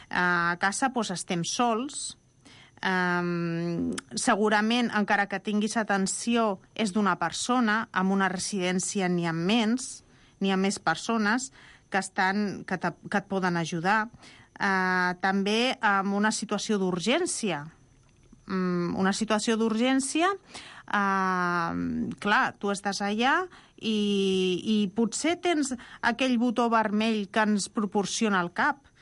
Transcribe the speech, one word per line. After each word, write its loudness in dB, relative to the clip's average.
A 2
casa, 0
doncs, -4
estem -4
sols. -2
Em, 0
segurament, 2
encara 0
que -4
tinguis -2
atenció, 0
és -2
d'una 2
persona. 0
En 2
una 2
residència -2
n'hi 0
ha -2
menys, 0
n'hi 2
ha 2
més 0
persones 0
que 0
estan, -2
que -4
te, -2
que 0
et -4
poden 0
ajudar. 0
Eh, 2
també 0
en 2
una 2
situació -2
d'urgència. 0
Mm, 0
una 2
situació 0
d'urgència, 0
eh, 0
clar, 2
tu -4
estàs -4
allà 0
i, -2
i 0
potser 0
tens 0
aquell 0
botó 2
vermell 2
que 0
ens 2
proporciona 0
el -2
cap, 0